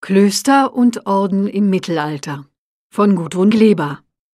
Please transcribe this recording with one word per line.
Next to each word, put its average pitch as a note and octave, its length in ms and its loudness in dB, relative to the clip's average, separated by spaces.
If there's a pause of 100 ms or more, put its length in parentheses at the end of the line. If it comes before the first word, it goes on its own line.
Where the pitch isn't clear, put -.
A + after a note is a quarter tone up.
Klöster G3+ 720 2
und B3 320 0
Orden G3 420 -2
im G3+ 220 0
Mittelalter D3+ 760 -4 (420)
von G3+ 280 0
Gudrun F3+ 340 0
Gleber. G3+ 480 2 (360)